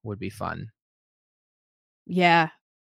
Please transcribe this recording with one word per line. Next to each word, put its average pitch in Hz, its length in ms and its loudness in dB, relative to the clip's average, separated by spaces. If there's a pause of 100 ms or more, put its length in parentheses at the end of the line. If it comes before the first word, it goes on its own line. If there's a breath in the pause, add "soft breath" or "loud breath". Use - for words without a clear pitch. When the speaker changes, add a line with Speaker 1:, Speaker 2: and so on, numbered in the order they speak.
Speaker 1:
would 104 140 -10
be 98 120 -8
fun. 101 400 -10 (1400)
Speaker 2:
Yeah, 170 440 4 (460)